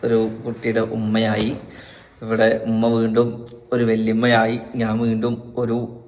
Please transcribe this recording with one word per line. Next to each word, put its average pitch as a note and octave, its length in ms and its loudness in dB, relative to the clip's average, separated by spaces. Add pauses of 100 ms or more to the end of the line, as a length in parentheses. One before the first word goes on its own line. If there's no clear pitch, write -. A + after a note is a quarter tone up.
ഒരു A2+ 260 2 (160)
കുട്ടിയുടെ A2+ 340 -2
ഉമ്മയായി. A2 760 0 (680)
ഇവിടെ A2 420 2
ഉമ്മ A2+ 240 2
വീണ്ടും A2+ 580 2 (260)
ഒരു A#2+ 120 2
വല്യമ്മയായി. A2+ 760 2 (160)
ഞാൻ A2 220 0
വീണ്ടും A#2 580 -2
ഒരു A#2 520 -2